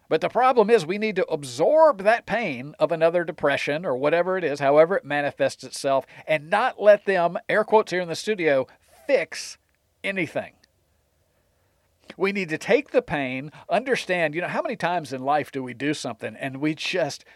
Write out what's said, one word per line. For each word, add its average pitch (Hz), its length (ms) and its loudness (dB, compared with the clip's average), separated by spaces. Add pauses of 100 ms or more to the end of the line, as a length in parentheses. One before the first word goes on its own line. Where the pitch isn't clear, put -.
But 160 140 0
the 175 80 -2
problem 240 400 4
is 196 160 6
we 190 100 -4
need 214 200 -2
to 226 100 0
absorb 165 760 4
that 220 220 2
pain 151 540 -6
of 151 120 2
another 170 340 2
depression 151 600 -2
or 135 100 -2
whatever 170 440 0
it 170 60 -4
is, 143 160 -2
however 156 360 6
it - 80 -4
manifests 143 580 -2
itself, 135 440 -2 (200)
and 156 220 -2
not 214 320 0
let 208 240 6
them, 180 320 0 (140)
air 208 140 2
quotes 214 280 2
here 175 80 -2
in 175 80 -6
the 160 60 -6
studio, 151 520 0 (400)
fix - 520 -2 (440)
anything. 160 520 -6 (1600)
We 196 160 0
need 190 160 -4
to 151 80 -4
take 254 340 0
the 269 120 0
pain, 135 500 -8 (160)
understand, 180 680 -2
you 170 60 -4
know, 165 80 -6
how 214 140 -4
many 277 140 -6
times 165 360 -4
in 127 100 -8
life 143 300 -2
do 135 100 -8
we 123 120 -12
do 139 180 -4
something 117 440 -8
and 135 260 -8
we 156 120 -2
just, 175 600 -6